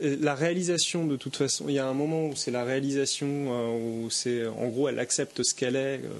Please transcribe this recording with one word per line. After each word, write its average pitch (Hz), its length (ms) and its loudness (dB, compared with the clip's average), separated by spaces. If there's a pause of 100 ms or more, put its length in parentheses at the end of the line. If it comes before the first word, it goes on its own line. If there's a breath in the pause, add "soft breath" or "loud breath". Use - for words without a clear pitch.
euh, 143 180 2
la 147 140 2
réalisation, 170 720 2
de 143 80 2
toute 135 200 -6
façon, 143 320 0
il 143 60 2
y 139 60 2
a 131 80 0
un 131 60 0
moment 156 340 0
où 139 80 -4
c'est - 160 -2
la 123 120 0
réalisation, 139 640 0
euh, 117 800 0
où 113 60 -4
c'est, 120 340 0
en 110 220 -2
gros, 127 200 2
elle 120 120 -2
accepte 131 440 -2
ce - 120 2
qu'elle 127 200 2
est, 135 240 0
euh, 127 100 -8 (100)